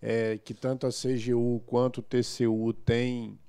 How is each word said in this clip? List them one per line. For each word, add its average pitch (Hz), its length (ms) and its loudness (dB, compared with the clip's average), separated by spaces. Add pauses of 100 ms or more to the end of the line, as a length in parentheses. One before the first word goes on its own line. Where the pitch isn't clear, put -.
é, 110 380 0
que - 160 -10
tanto 131 320 -2
a 127 40 2
C 127 260 -2
G 120 180 0
U 120 320 2
quanto 123 320 2
o 123 40 -6
T 123 200 0
C - 240 0
U 113 260 2
tem, 117 680 0 (100)